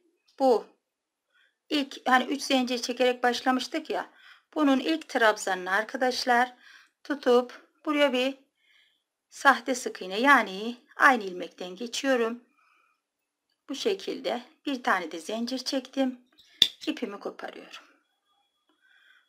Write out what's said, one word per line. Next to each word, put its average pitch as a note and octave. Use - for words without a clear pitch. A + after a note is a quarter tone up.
bu B3
ilk -
hani B3+
üç C#4
zincir B3+
çekerek B3
başlamıştık B3+
ya. F3+
Bunun C#4
ilk D#4+
trabzanını G#3
arkadaşlar B3
tutup B3
buraya D4
bir B3+
sahte B3+
sık -
iğne F#3
yani A#3
aynı B3+
ilmekten F3+
geçiyorum. A#3+
Bu C#4
şekilde F#3+
bir C4+
tane F#3
de E3+
zincir A#3
çektim. C4
İpimi G3+
koparıyorum. -